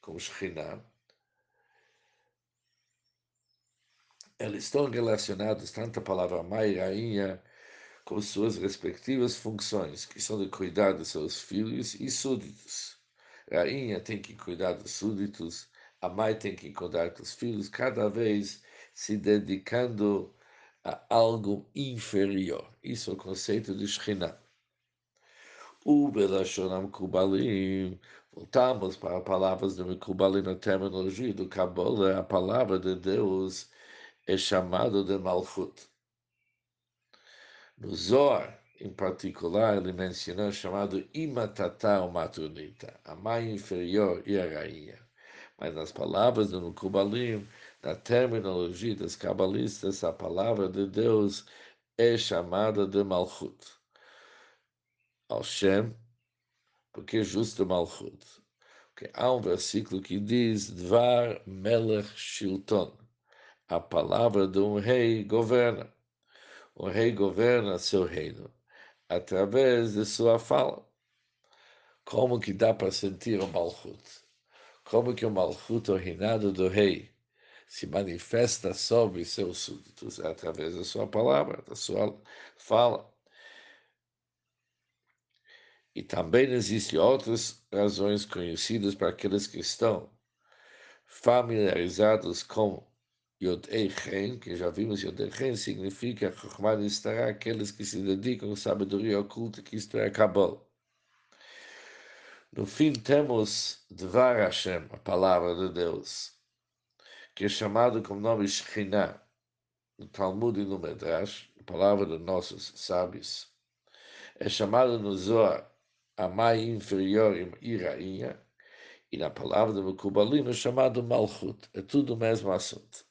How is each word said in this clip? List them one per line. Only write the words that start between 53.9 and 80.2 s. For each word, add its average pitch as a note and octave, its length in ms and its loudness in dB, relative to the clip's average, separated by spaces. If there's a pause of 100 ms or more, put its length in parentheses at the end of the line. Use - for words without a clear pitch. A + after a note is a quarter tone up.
Al - 140 -2
Shem, G2+ 520 2 (960)
porque G2+ 260 -4
é A2 60 4
justo G2 420 0
Malchut. F2+ 600 -4 (600)
Porque - 260 -16
há B2+ 180 0
um B2 80 2
versículo F#2+ 600 -2
que G2+ 180 -4
diz, A2 520 0
Dvar A#2 760 4
Melech G#2 680 0
Shilton, G2 840 -2 (720)
a E2+ 120 0
palavra G2 680 2
de F#2+ 120 0
um G#2 200 2
rei A2+ 440 2
governa. A2+ 720 2 (840)
O - 80 -4
rei A2+ 240 2
governa G2+ 680 2
seu F#2+ 260 2
reino D#2 480 -8 (560)
através A2 840 2
de G#2 120 0
sua A2+ 320 4
fala. C#3 500 0 (1160)
Como B2 340 2
que G#2+ 140 -4
dá A2 180 4
para G2+ 200 0
sentir G2 500 -2
o F#2+ 60 0
Malchut? F2 520 -4 (840)
Como A#2+ 320 2
que A2+ 100 -2
o A2 60 0
Malchut, F#2+ 580 -2
o G2 60 4
reinado G2 580 0
do F#2 140 2
rei, F#2+ 440 2 (560)
se - 200 -10
manifesta G2 880 -2
sobre G2 500 2
seus F2 320 -4
súditos? - 640 -12
É - 80 -6